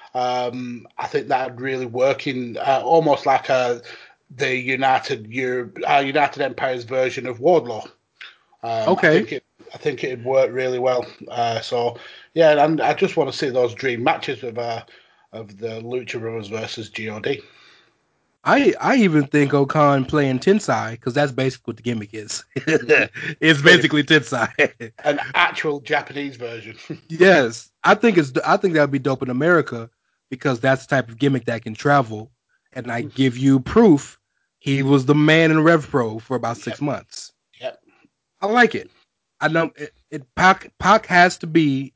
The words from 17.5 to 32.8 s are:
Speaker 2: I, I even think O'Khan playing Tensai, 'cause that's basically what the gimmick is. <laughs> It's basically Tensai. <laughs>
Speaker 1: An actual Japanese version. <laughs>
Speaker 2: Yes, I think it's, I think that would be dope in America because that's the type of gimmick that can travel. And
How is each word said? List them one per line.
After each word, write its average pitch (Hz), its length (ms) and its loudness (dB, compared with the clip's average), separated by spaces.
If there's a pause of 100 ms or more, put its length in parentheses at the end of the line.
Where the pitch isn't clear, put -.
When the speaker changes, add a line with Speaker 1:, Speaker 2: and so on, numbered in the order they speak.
Speaker 2:
I, 220 360 4
I 165 180 0
even 156 300 4
think 143 260 0
O'Khan 139 520 4
playing 135 340 0
Tensai, 117 640 0
'cause 123 120 -6
that's 143 180 0
basically 127 400 -4
what 110 60 -10
the - 60 -20
gimmick 113 300 -6
is. 107 300 -12 (120)
<laughs> - 0 - (840)
It's 156 220 4
basically 151 420 6
Tensai. 123 920 0
<laughs> - 80 -20
Speaker 1:
An 147 140 0 (160)
actual 156 440 -2
Japanese 139 560 -6
version. 117 420 -14 (100)
<laughs> - 200 -16
Speaker 2:
Yes, 160 640 2 (120)
I 190 120 4
think 220 220 2
it's, 139 160 2 (120)
I 165 120 2
think 196 160 0
that 156 80 4
would 143 100 2
be 139 80 -2
dope 135 240 -4
in 127 60 -6
America 127 600 0 (400)
because 131 300 -4
that's 135 260 0
the - 100 -2
type 123 120 0
of 117 100 -18
gimmick 135 280 0
that 117 180 -6
can 110 100 -10
travel. 113 580 0 (420)
And 120 180 -12